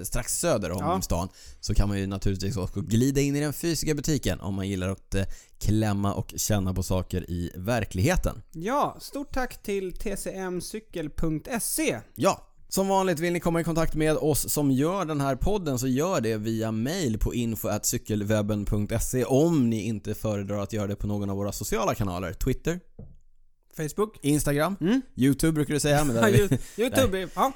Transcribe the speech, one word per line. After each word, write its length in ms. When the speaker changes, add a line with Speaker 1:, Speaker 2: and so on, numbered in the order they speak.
Speaker 1:
strax 340
söder 320
om 80
Speaker 2:
Ja. 220
Speaker 1:
stan, 280
så 160
kan 140
man 100
ju 80
naturligtvis 500
också 240
glida 400
in 140
i 40
den 140
fysiska 420
butiken 440
om 160
man 140
gillar 200
att, 260
eh, 80
klämma 540
och 220
känna 380
på 100
saker 460
i 260
verkligheten. 840
Speaker 2:
Ja, 480
stort 340
tack 300
till 340
T 200
C 180
M 260
cykel 480
punkt 420
S 280
E. 200
Speaker 1:
Ja. 320
Som 140
vanligt, 320
vill 140
ni 60
komma 220
i 20
kontakt 320
med 220
oss 360
som 180
gör 340
den 160
här 140
podden, 440
så 80
gör 340
det 160
via 340
mail 480
på 140
info 340
at 180
cykelwebben 800
punkt 280
se 220
om 440
ni 120
inte 320
föredrar 500
att 100
göra 140
det 80
på 120
någon 220
av 80
våra 140
sociala 440
kanaler. 380
Twitter. 460
Speaker 2:
Facebook. 440
Speaker 1:
Instagram. 600
Speaker 2:
Mm. 200
Speaker 1:
YouTube 360
brukar 220
du 60
säga, 240
men 120
Speaker 2:
<laughs> 60
Speaker 1:
där 60
Speaker 2:
Ja, 100
Yout-, 220
YouTube, 420
Speaker 1:
där 160
Speaker 2:
ja. 200